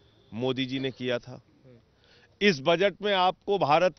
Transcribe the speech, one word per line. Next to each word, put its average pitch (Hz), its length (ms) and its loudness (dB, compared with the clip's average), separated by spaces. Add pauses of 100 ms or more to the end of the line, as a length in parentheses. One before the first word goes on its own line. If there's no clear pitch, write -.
(340)
मोदी 127 320 -2
जी 131 140 -6
ने 131 120 -4
किया 123 280 -4
था। 123 220 -18 (1000)
इस 185 220 2
बजट 170 380 0
में 208 120 -2
आपको 185 440 0
भारत 165 420 2